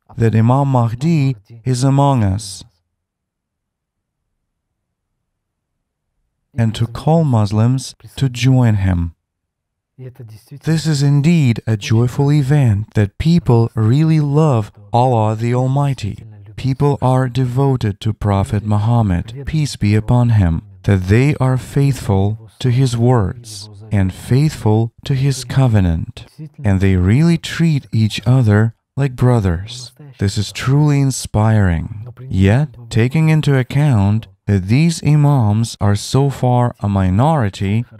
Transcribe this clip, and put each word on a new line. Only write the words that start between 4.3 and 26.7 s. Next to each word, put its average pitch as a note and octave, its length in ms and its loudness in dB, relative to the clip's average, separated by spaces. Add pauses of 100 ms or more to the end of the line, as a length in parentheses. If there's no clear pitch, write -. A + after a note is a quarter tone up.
and A2 220 -2
to A2+ 120 -2
call D#3+ 360 0
Muslims A2+ 720 0 (220)
to C3+ 100 -2
join B2 480 2
him. F#2 400 -2 (1500)
This D#3 200 -2
is D3 160 0
indeed C3+ 640 2
a A2 120 0
joyful A#2+ 520 0
event, C3+ 640 0
that G#2 220 0
people B2+ 580 2
really D3 440 2
love C#3+ 540 0 (180)
Allah A2+ 460 0
the A#2+ 180 -2
Almighty. C3 680 -4 (320)
People C#3 440 0
are B2+ 280 0
devoted B2 720 -2
to A2 100 -2
Prophet G2+ 540 -2
Muhammad, G#2+ 800 0
peace D3+ 320 -4
be G#2+ 180 0
upon A#2+ 360 2
him, F#2 320 2 (200)
that G2 240 0
they B2 280 2
are C3 220 -2
faithful A2 920 -2 (100)
to B2+ 120 0
his B2 260 0
words A#2 720 -2 (220)
and F#2+ 200 0
faithful A#2 800 -2 (140)
to C#3+ 80 -4
his C3+ 320 -2
covenant, G#2+ 800 0 (380)
and G2 180 0